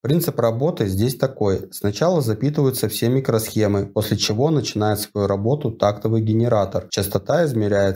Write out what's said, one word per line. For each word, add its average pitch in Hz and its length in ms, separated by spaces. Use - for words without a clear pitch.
Принцип 151 360
работы 117 500
здесь 104 280
такой. - 560
Сначала 156 480
запитываются 123 680
все 117 200
микросхемы, 110 800
после 107 320
чего 117 320
начинает 107 500
свою 101 260
работу 107 440
тактовый 110 500
генератор. 110 680
Частота 120 560
измеряется 101 500